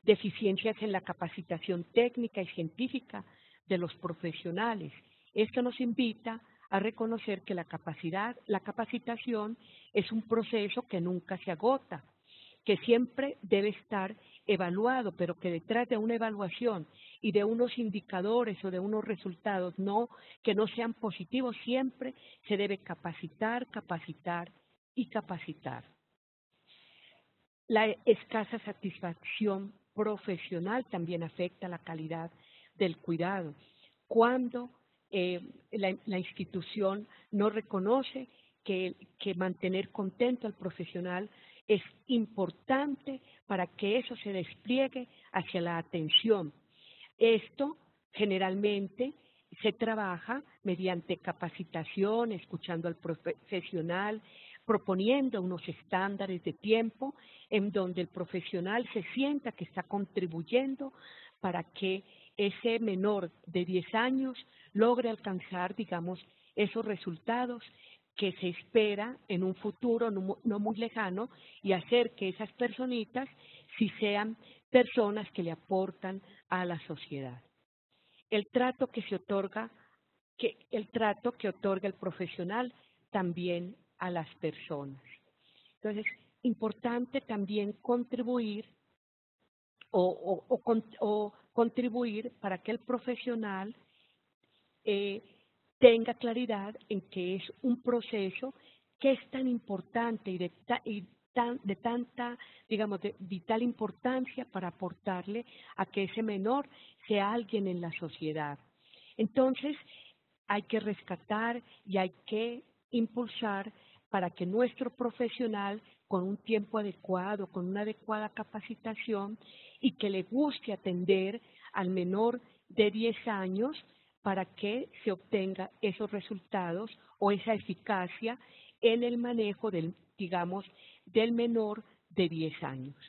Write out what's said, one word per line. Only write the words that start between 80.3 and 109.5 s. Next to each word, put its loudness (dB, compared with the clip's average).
que, -2
el -4
trato 0
que -4
otorga -2
el -4
profesional -4
también -2
a -4
las -4
personas. -6
Entonces, -6
importante -2
también -2
contribuir -2
o, 2
o, -2
o 0
con-, 2
o 0
contribuir -2
para -4
que -8
el -4
profesional, -4
eh, -2
tenga 10
claridad -4
en -2
que -4
es -10
un 2
proceso -2
que 6
es -2
tan -2
importante -2
y -2
de -2
ta-, 2
y -6
tan, 0
de -2
tanta, -4
digamos, 0
de -4
vital -2
importancia -2
para -6
aportarle -6
a 0
que -2
ese -4
menor 0
sea 2
alguien 0
en -2
la -4
sociedad. -4
Entonces, 2